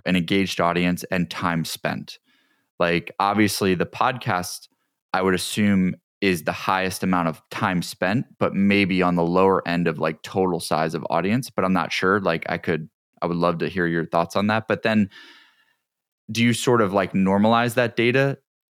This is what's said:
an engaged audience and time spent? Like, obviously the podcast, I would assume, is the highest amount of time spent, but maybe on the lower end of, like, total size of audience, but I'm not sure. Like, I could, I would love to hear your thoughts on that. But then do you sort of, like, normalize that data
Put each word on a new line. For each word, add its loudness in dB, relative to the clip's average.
an 2
engaged 0
audience 0
and -2
time -2
spent? -8
Like, 0
obviously 2
the 0
podcast, -4
I 0
would 4
assume, 0
is 0
the -2
highest -2
amount 0
of -6
time -2
spent, -2
but 0
maybe 2
on 2
the 2
lower 2
end 0
of, -2
like, -4
total -2
size -2
of -8
audience, -2
but -2
I'm 0
not -2
sure. 0
Like, -2
I -2
could, -4
I -2
would -2
love 0
to -2
hear -2
your -2
thoughts -2
on 0
that. -2
But -2
then 2
do 0
you 4
sort 2
of, 2
like, 0
normalize 2
that 0
data 2